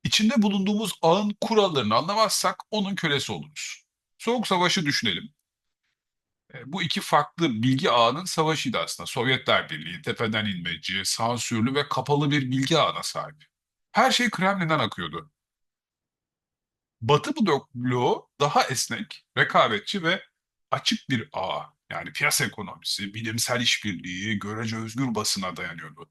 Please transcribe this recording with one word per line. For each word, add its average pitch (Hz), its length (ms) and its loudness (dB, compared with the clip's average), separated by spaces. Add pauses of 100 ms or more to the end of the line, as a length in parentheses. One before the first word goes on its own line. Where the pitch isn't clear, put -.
İçinde 220 380 2
bulunduğumuz 202 600 0
ağın 202 400 2
kurallarını 165 540 2
anlamazsak 196 600 2 (160)
onun 202 240 -2
kölesi 147 360 -2
oluruz. - 520 -10 (340)
Soğuk 233 300 -2
Savaşı 180 380 2
düşünelim. 98 480 -2 (1200)
E, 127 200 -14
bu 190 100 -4
iki 180 180 0
farklı 147 640 2
bilgi 131 280 4
ağının 120 340 6
savaşıydı 156 540 0
aslında. 85 280 -6
Sovyetler 120 600 0
Birliği, 80 320 -10
tepeden 110 440 -2
inmeci, 95 600 -4
sansürlü 117 680 0
ve 143 140 0
kapalı 143 420 0
bir 139 200 0
bilgi 135 280 2
ağına 90 240 0
sahip. - 420 -8 (460)
Her 247 200 4
şey 240 180 2
Kremlin'den 175 500 0
akıyordu. 85 520 -6 (1700)
Batı 147 340 2 (400)
bloğu 123 540 0 (100)
daha 147 240 4
esnek, - 640 -6 (120)
rekabetçi 156 680 2
ve 165 200 0 (480)
açık - 380 -2
bir 120 240 -2
ağ. - 420 -6 (140)
Yani - 240 -8
piyasa 147 320 0
ekonomisi, - 680 -8
bilimsel 113 480 -2
işbirliği, 98 800 -2
görece 110 380 -6
özgür 113 380 -4
basına 95 420 -4
dayanıyordu. 90 540 -12